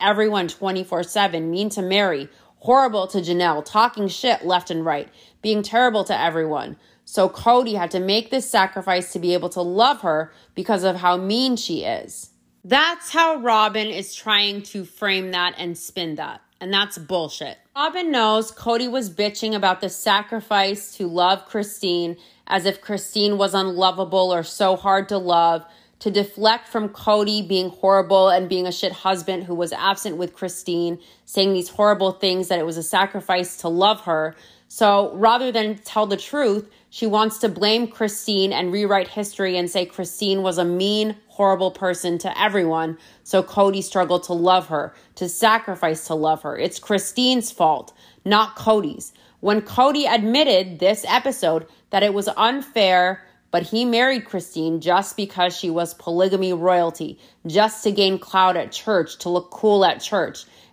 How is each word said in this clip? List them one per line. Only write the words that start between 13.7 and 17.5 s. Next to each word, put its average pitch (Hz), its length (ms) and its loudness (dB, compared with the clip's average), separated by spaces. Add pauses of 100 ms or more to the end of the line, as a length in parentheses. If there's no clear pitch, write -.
is 196 300 -8
trying 202 480 0
to 196 220 -12
frame 190 460 -4
that 180 280 -2
and 170 180 -8
spin 165 380 -8
that. 151 260 -10 (180)
And 190 140 -6
that's 202 240 0
bullshit. 156 640 -6 (160)